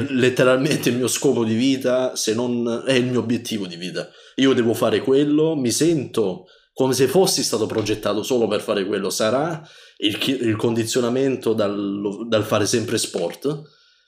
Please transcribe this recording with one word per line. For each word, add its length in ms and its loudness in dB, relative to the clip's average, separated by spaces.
letteralmente 800 2
il 80 2
mio 100 0
scopo 380 2
di 100 0
vita, 640 0
se 180 0
non 520 -2
è 80 2
il 120 2
mio 140 0
obiettivo 460 -4
di 100 -12
vita. 320 -8
Io 160 4
devo 220 2
fare 260 2
quello, 540 2
mi 160 0
sento 760 0
come 220 2
se 120 2
fossi 380 2
stato 220 -2
progettato 560 -2
solo 260 0
per 140 0
fare 240 -2
quello. 240 -2
Sarà 520 -2
il 200 -4
chi-, 220 -2
il 160 0
condizionamento 960 0
dal, 760 -2
dal 160 2
fare 220 0
sempre 320 0
sport, 600 -4